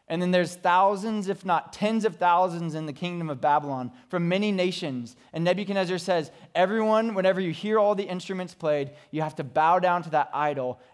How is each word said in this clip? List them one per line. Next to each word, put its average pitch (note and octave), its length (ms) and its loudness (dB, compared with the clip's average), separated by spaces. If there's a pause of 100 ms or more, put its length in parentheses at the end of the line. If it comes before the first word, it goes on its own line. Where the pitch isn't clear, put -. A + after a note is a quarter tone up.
(100)
And E3 100 -2
then F3+ 120 0
there's F3+ 240 2
thousands, G3 720 2
if - 160 -6
not E3+ 280 0
tens G#3+ 320 0
of F3 120 -2
thousands, E3+ 580 2
in D#3 100 -6
the D3+ 80 -8
kingdom E3+ 380 -6
of C3 100 -8
Babylon C#3+ 520 0 (160)
from E3+ 200 -2
many G3+ 220 2
nations. E3+ 640 -2 (180)
And E3 120 -4
Nebuchadnezzar F#3 540 0
says, E3 340 -2 (200)
"Everyone, G#3+ 640 2
whenever F#3+ 260 2
you F3 120 -2
hear G#3+ 260 0
all G#3 160 4
the G3 140 -4
instruments F3+ 440 -8
played, D3 380 -2 (220)
you D#3 100 -2
have D#3 140 -6
to D#3 80 -6
bow D#3 340 4
down F3 240 2
to D#3+ 80 -14
that D3 240 0
idol. C3+ 460 -2 (140)